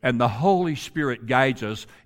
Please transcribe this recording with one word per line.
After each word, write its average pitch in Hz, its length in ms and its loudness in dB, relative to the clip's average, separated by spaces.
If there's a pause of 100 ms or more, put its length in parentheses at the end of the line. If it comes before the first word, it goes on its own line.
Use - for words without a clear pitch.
And 123 180 0
the 120 80 4
Holy 165 480 0
Spirit 123 520 -4
guides 127 340 2
us 107 240 -6 (200)